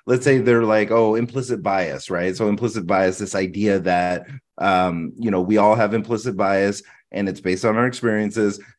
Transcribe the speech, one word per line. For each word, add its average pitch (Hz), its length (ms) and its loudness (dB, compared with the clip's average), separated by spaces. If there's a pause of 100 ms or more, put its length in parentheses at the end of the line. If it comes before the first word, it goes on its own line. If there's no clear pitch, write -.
let's 127 180 2
say 135 140 4
they're 120 260 4
like, 107 280 2
"Oh, 113 240 4
implicit 120 480 -4
bias," 92 460 -4
right? 92 260 -2
So 110 120 -2
implicit 104 400 -2
bias, 95 300 2
this 104 180 -6
idea 98 440 0
that, 90 480 -2 (300)
um, 90 600 0
you 113 140 -2
know, 92 100 0
we 101 160 2
all 104 180 6
have 107 180 2
implicit 110 440 -4
bias 98 440 0 (300)
and 98 160 -4
it's 95 140 -6
based 92 240 -2
on 110 120 2
our 120 100 2
experiences, 107 760 -2 (180)